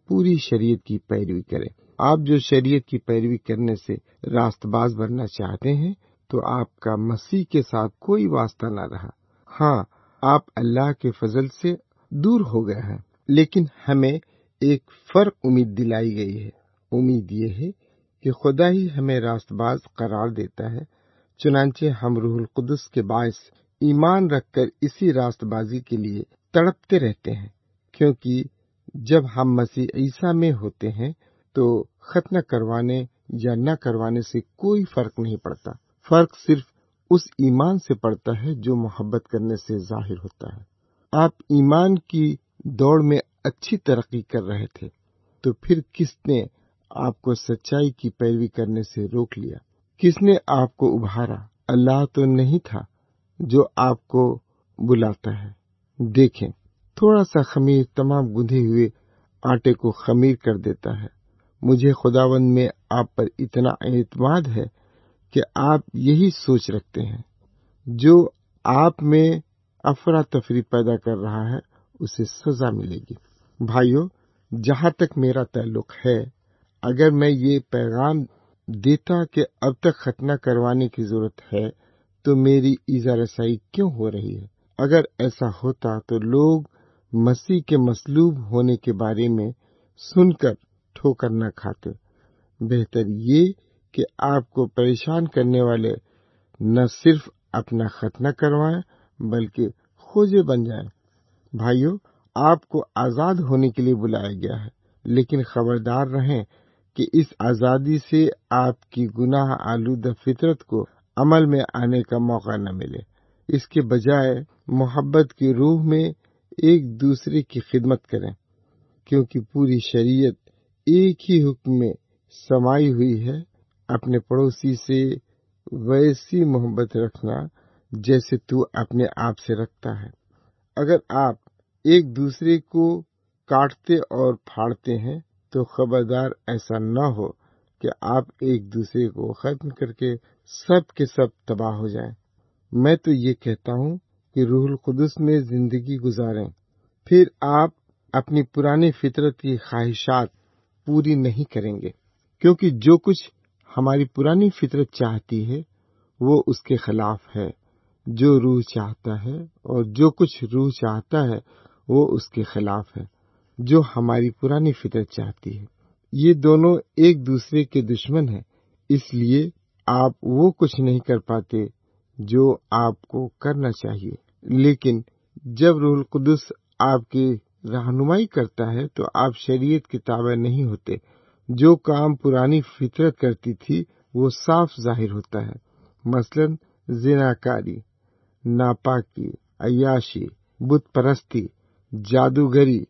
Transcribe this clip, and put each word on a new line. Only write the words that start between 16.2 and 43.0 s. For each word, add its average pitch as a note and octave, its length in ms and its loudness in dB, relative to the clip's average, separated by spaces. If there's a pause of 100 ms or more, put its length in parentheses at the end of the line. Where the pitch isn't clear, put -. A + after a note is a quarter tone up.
है। G#2+ 180 -12 (400)
उम्मीद B2 400 0
ये A2 160 -4
है A#2 240 -8 (520)
कि C#3 60 -2
खुदा C#3+ 380 2
ही F#3 200 0
हमें C3+ 320 -2
रास्तबाज A#2 600 -4 (180)
करार A2 340 -4
देता G#2+ 400 -10
है। B2+ 160 -12 (520)
चुनांचे C#3 500 0
हम A#2+ 280 -2
रूहुल A#2 380 -4
कुदस C3+ 380 -6
के A#2 80 0
बायस A2+ 380 -4 (440)
ईमान D#3+ 460 4
रखकर B2+ 420 -2 (120)
इसी D#3+ 280 0
रास्तबाजी A2+ 680 -4
के A#2+ 180 -8
लिए G#2 280 -6 (280)
तड़पते F3 440 2
रहते A2+ 340 -4
हैं, G#2 220 -10 (400)
क्योंकि B2+ 560 0 (460)
जब C#3 300 2
हम B2 360 0
मसीह A#2+ 340 -4
ईसा C#3 380 -2
में E3 180 2
होते G#2 360 -6
हैं, A#2 280 -6 (400)
तो A#2+ 340 0 (140)
खतना F3 380 -2
करवाने A#2+ 680 -4 (260)
या A#2+ 220 -4
न C#3 200 0
करवाने A#2 460 -4
से A#2 200 -6 (160)
कोई G3+ 260 0
फर्क A#2+ 360 -6
नहीं A2+ 180 -6
पड़ता। - 420 -12 (300)
फर्क E3 260 4
सिर्फ D3 300 0 (460)
उस F3 180 2 (120)
ईमान C#3 360 2
से - 160 -4
पड़ता A2 440 -4
है C#3+ 180 -6
जो B2 200 -4
मोहब्बत A2 560 -4
करने A2 260 -4
से G#2+ 220 -8
जाहिर G2+ 380 -8
होता - 380 -16
है। G#2 100 -20 (480)
आप D#3+ 200 4 (180)
ईमान D#3 460 4
की D#3 400 -2 (300)
दौड़ C#3 340 4